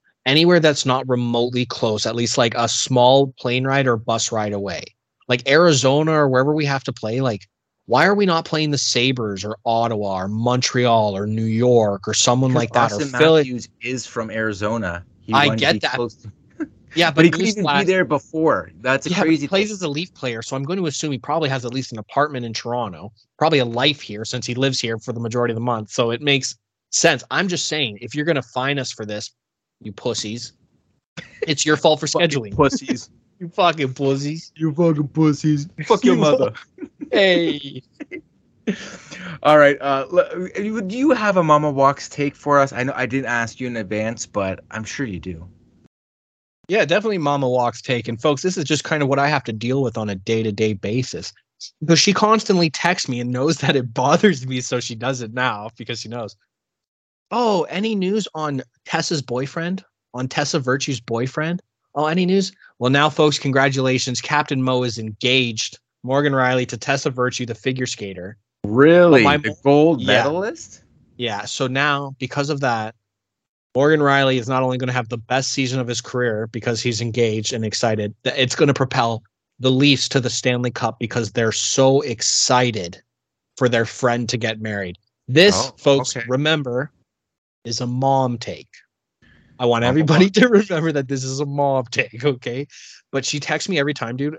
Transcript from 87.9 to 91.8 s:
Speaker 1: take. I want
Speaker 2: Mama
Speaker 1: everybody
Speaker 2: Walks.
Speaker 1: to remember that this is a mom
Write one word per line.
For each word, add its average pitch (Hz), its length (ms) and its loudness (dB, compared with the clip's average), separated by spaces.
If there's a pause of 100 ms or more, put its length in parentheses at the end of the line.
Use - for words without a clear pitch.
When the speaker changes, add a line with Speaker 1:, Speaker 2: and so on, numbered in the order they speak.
Speaker 1:
take. 90 300 -12 (920)
I 123 60 0
want 117 160 2
Speaker 2:
Mama 120 80 2
Speaker 1:
everybody 156 340 6
Speaker 2:
Walks. 196 160 2
Speaker 1:
to 254 80 8
remember 190 440 2
that 139 140 -2
this 135 160 -4
is 131 160 -6
a 147 80 -2
mom 139 460 0